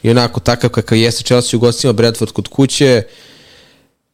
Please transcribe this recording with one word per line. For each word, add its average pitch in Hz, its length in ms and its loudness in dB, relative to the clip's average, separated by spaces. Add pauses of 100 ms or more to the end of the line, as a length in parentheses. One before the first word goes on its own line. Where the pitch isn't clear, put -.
je 113 80 2
onako 120 300 0
takav 120 300 0
kakav 110 280 -2
jeste, 113 240 0
Chelsea 123 340 0
u 110 40 -2
gostima, 120 320 0
Brentford 113 380 -2
kod - 180 -8
kuće, 131 540 2 (1120)